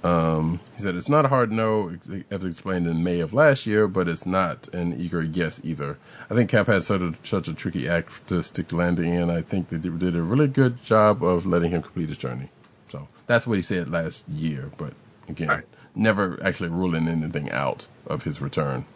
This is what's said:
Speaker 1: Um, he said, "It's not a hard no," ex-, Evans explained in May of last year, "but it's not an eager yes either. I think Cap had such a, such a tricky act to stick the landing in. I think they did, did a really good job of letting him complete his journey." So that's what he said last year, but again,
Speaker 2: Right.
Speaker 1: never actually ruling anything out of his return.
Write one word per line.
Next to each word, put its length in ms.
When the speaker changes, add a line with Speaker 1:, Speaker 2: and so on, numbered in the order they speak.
Speaker 1:
Um, 560
he 80
said, 100
"It's 160
not 160
a 20
hard 240
no," 380
ex-, 400
Evans 280
explained 280
in 180
May 160
of 140
last 320
year, 220
"but 200
it's 200
not 480
an 260
eager 220
yes 400
either. 340
I 60
think 160
Cap 160
had 160
such 180
a, 220
such 240
a 80
tricky 340
act 380
to 160
stick 240
the 80
landing 360
in. 200
I 100
think 280
they 100
did, 180
did 180
a 60
really 260
good 360
job 400
of 240
letting 240
him 100
complete 280
his 100
journey." 300
So 180
that's 220
what 80
he 80
said 260
last 400
year, 480
but 160
again, 200
Speaker 2:
Right. 180
Speaker 1:
never 480
actually 260
ruling 380
anything 420
out 380
of 180
his 160
return. 460